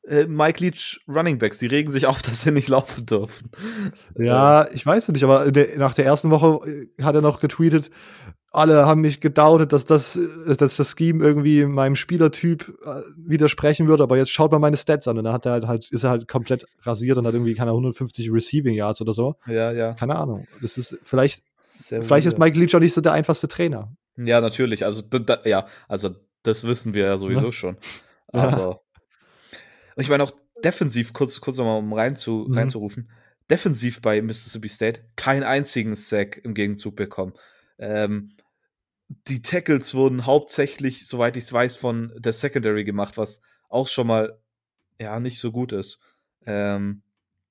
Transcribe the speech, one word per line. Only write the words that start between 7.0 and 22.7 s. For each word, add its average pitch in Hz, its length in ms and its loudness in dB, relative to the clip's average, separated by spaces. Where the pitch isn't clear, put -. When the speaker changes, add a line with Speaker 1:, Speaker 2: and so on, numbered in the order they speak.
Speaker 2:
hat 147 120 2
er 151 80 4
noch 151 180 2
getweetet, 156 500 2
alle 151 360 6
haben 156 160 4
mich 147 180 0
gedoubtet, 151 540 6
dass 131 100 2
das, 151 320 2
äh, 160 400 -2
dass 139 220 2
das - 180 -2
Scheme 160 260 2
irgendwie 147 440 4
meinem 139 300 0
Spielertyp, 165 840 0
äh, 147 200 -12
widersprechen 156 760 2
würde, 151 140 6
aber 127 140 4
jetzt 131 140 2
schaut 156 200 2
mal 156 80 4
meine 147 200 2
Stats 147 280 -2
an. 113 120 -2
Und 110 60 -4
dann 113 100 -2
hat 120 100 -6
er 123 80 0
halt, 117 140 -2
halt, 113 260 -4
ist 117 100 -4
er 131 60 0
halt 117 200 -2
komplett 127 380 -4
rasiert 123 380 -2
und 117 80 0
hat 113 80 0
irgendwie, 120 180 0
keine 117 220 -2
hundertfünfzig 120 580 -4
Receiving 120 420 0
Yards 107 280 -2
oder 110 100 -2
so. 123 240 -2
Speaker 1:
Ja, 113 260 -2
ja. 117 200 -4
Speaker 2:
Keine 123 240 -4
Ahnung. 135 320 -6
Das 117 160 -10
ist - 240 -12
vielleicht, 131 420 0
Speaker 1:
Sehr - 260 -8
Speaker 2:
vielleicht 139 240 4
ist 170 60 4
Speaker 1:
weird. - 80 0
Speaker 2:
Mike 160 180 4
Leach 175 160 4